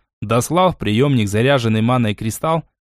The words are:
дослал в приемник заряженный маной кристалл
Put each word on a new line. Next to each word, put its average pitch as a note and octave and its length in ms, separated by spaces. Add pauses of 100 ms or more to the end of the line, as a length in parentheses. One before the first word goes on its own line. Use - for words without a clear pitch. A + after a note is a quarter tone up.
(200)
дослал B2 500
в - 80
приемник A#2 480
заряженный A2 560
маной A#2 320
кристалл D#3 480 (300)